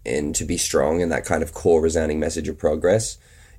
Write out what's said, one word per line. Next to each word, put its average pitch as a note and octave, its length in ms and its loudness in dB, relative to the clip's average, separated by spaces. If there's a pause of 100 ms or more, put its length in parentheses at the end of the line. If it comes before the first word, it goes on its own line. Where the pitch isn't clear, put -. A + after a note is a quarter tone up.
and D2 300 -2
to - 100 -6
be E2+ 120 -4
strong D#2 440 0
and E2 100 0
that C#2 140 -2
kind D#2+ 160 0
of D#2 120 -6
core E2+ 280 4
resounding D#2+ 380 0
message D#2 280 -4
of D#2 100 -8
progress, F2 600 0 (420)